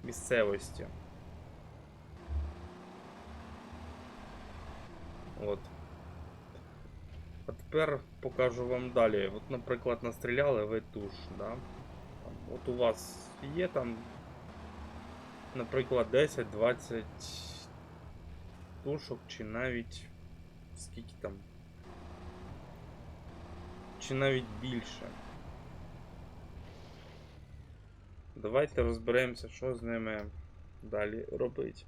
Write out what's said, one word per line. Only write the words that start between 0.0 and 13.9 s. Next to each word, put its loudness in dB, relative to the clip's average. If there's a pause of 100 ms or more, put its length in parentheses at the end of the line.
місцевості. 4 (4000)
От. 4 (1900)
А -4
тепер 2 (200)
покажу 4
вам 2
далі. 8
От, -6
наприклад, 2
настріляли 6
ви 4
туш, -4 (260)
да? -2 (760)
Там, -6 (220)
от -2
у 2
вас 4 (260)
є 4
там, 2 (1600)